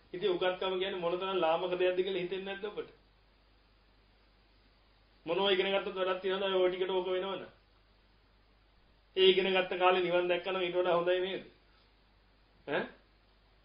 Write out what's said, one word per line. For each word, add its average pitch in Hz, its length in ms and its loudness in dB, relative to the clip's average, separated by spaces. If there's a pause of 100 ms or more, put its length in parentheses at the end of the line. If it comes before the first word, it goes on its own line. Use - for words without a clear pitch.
ඉතින් 185 220 -2
උගත්කම 185 440 -2
කියන්නේ 185 260 -4
මොන 170 140 -2
තරම් 190 240 -4
ලාමක 170 360 0
දෙයක්ද 180 240 2
කියලා 185 240 -2
හිතෙන්නේ 190 260 -8
නැද්ද 196 180 -8
ඔබට? 175 240 -10 (2250)
මොනවා 196 240 2
ඉගෙන 190 200 2
ගත්තත් 196 260 -2
වැඩක් 185 240 0
තියනවද 196 240 -2 (100)
ඔය 185 140 4
ටිකට 185 220 -2
ඕක 185 180 -2
වෙනවනම්? 185 400 -4 (1700)
ඒ 190 100 6
ඉගෙන 190 240 6
ගත්ත 185 260 0
කාලේ 185 260 4
නිවන් 175 260 2
දැක්කනම් 185 340 -2
ඊට 175 140 -4
වඩා 180 200 2
හොඳයි 180 240 2
නේද? 185 240 -4 (1200)
ඈ? 165 180 -2 (800)